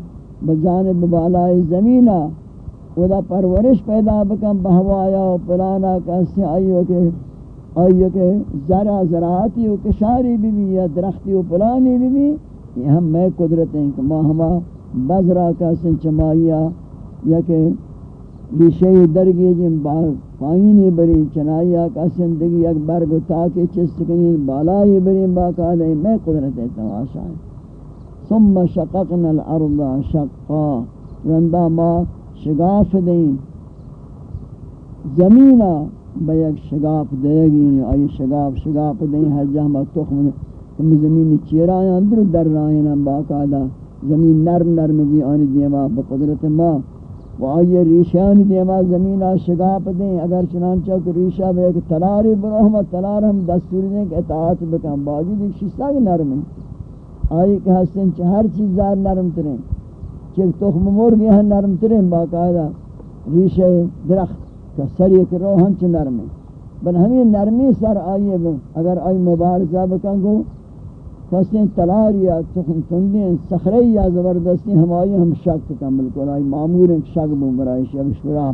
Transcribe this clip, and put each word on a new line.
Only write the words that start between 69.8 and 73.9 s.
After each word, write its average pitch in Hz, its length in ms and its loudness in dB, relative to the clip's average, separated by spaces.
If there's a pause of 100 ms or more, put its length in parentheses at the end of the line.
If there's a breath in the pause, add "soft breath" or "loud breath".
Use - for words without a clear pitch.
بکن 196 320 -2
گو، 208 200 0 (880)
کسیں 202 340 0 (100)
تلار 208 400 2
یا 185 260 0 (120)
تخم 165 360 -4
تندیں، 196 420 0 (180)
صخرے 185 360 2
یا 208 300 2